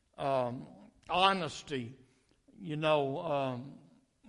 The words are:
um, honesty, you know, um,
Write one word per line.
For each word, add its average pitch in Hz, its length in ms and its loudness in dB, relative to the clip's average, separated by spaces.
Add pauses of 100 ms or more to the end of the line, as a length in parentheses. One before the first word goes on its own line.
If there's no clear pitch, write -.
(160)
um, 135 500 -2 (420)
honesty, 165 840 0 (680)
you 156 160 -6
know, 151 440 2
um, 139 540 -2 (540)